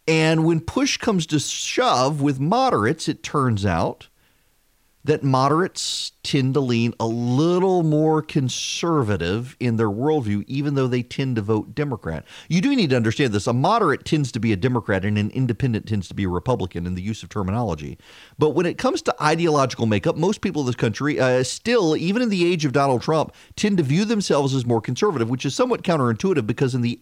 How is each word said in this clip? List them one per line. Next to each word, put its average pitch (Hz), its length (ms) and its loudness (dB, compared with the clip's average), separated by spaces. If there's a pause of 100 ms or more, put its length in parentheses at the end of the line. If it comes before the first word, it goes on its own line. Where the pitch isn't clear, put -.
And 160 360 2
when 160 180 2
push 254 360 -2
comes 190 300 0
to 151 120 0
shove 147 800 0
with 139 200 0
moderates, 165 680 2
it - 140 -6
turns 123 420 0
out 95 440 0 (960)
that - 200 0
moderates 139 1000 0
tend 135 320 0
to 147 60 2
lean 120 400 2
a 113 80 0
little 165 760 2
more 156 400 2
conservative 123 1400 -2
in 120 180 0
their 113 120 2
worldview, 113 580 0
even 143 280 -2
though 131 120 2
they 123 140 0
tend 131 360 -4
to 110 40 0
vote 107 320 -2
Democrat. 113 520 -6 (240)
You 170 100 2
do 277 160 2
need 190 140 2
to 131 80 4
understand 117 340 2
this. 101 160 -2
A 120 60 0
moderate 170 500 2
tends 147 300 0
to 120 60 -4
be 113 120 2
a 98 60 2
Democrat 104 480 0
and 104 120 0
an 104 140 0
independent 120 560 -2
tends 104 220 -4
to - 40 -14
be 101 120 -2
a 90 40 0
Republican 90 560 -2
in 90 100 -4
the 90 60 -6
use 107 220 -8
of 90 60 -18
terminology. 95 680 -4 (400)
But 151 120 2
when 165 160 0
it 165 120 -2
comes 277 260 -2
to - 200 -2
ideological 151 640 2
makeup, 113 320 0
most 190 240 0
people 156 200 -2
in 131 40 -2
this 123 100 -2
country, 131 440 -2
uh, 127 240 2
still, 185 520 0
even 196 260 -2
in 240 60 0
the 185 180 2
age 170 200 0
of 127 80 0
Donald 139 280 2
Trump, 156 320 0 (220)
tend 202 220 2
to 165 60 2
view 147 200 2
themselves 165 500 2
as 127 120 0
more 117 160 2
conservative, 123 480 0
which 127 160 -4
is 135 100 -2
somewhat 247 280 0
counterintuitive 139 600 0
because 123 300 -2
in 123 60 0
the 120 200 -2